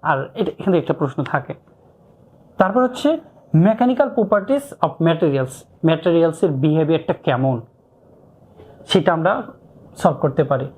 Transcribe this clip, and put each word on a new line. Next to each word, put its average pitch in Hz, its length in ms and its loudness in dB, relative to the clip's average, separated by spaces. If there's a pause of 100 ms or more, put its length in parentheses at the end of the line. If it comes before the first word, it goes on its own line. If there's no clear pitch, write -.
আর 147 80 2 (220)
এটা, 190 200 -2
এখানে 185 220 2
একটা - 120 -4
প্রশ্ন 139 380 -4
থাকে। - 220 -4 (1040)
তারপর 202 280 2
হচ্ছে 254 220 -2 (580)
mechanical 247 500 2
properties 214 480 0 (200)
of 160 60 -2 (160)
materials, 143 460 0 (340)
ম্যাটেরিয়ালসের 165 640 2 (120)
বিহেভিয়ারটা 160 500 0 (140)
কেমন 127 340 0 (1300)
সেটা 180 260 4
আমরা 190 260 0 (580)
সলভ 160 220 2
করতে 147 200 0
পারি। 131 240 -2 (100)